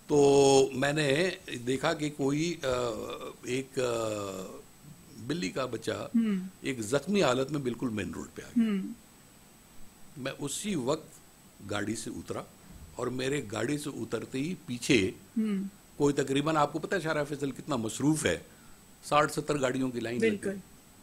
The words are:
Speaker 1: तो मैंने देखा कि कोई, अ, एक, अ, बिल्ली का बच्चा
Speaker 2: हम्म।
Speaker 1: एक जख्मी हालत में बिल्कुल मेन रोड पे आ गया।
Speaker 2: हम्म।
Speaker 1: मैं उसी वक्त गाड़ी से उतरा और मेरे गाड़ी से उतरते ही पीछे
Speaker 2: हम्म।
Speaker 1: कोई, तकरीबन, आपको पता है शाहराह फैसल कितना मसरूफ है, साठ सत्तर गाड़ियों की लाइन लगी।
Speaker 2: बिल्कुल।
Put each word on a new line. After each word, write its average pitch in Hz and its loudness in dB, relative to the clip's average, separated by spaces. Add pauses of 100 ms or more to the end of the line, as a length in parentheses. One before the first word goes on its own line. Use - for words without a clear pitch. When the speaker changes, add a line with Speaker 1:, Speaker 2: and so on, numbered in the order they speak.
Speaker 1:
तो 139 8
मैंने 147 2 (260)
देखा 135 0
कि 151 -2
कोई, 147 0
अ, - -4 (840)
एक, 131 -4
अ, 110 -6
बिल्ली 175 -4
का 131 -4
बच्चा 110 -6
Speaker 2:
हम्म। 190 -2
Speaker 1:
एक 123 -4
जख्मी 143 0
हालत 131 2
में 151 -2
बिल्कुल 120 -4
मेन 101 -4
रोड 82 -8
पे - -14
आ - -16
गया। 233 2
Speaker 2:
हम्म। 202 -2 (1300)
Speaker 1:
मैं 135 -6
उसी 151 -6
वक्त 143 -2 (640)
गाड़ी 101 -2
से - -8
उतरा - -8 (540)
और 123 -4
मेरे 127 -4
गाड़ी 120 -2
से 143 -8
उतरते 117 -6
ही 165 -4 (120)
पीछे 120 4 (240)
Speaker 2:
हम्म। 202 -2 (300)
Speaker 1:
कोई, 143 4
तकरीबन, 143 0
आपको 147 2
पता 180 -4
है 170 -2
शाहराह 151 0
फैसल 143 -4
कितना 143 -4
मसरूफ 123 0
है, 82 0 (580)
साठ 147 4
सत्तर 147 -2
गाड़ियों 131 0
की 120 -6
लाइन 113 -4
लगी। 226 2
Speaker 2:
बिल्कुल। 196 -4 (420)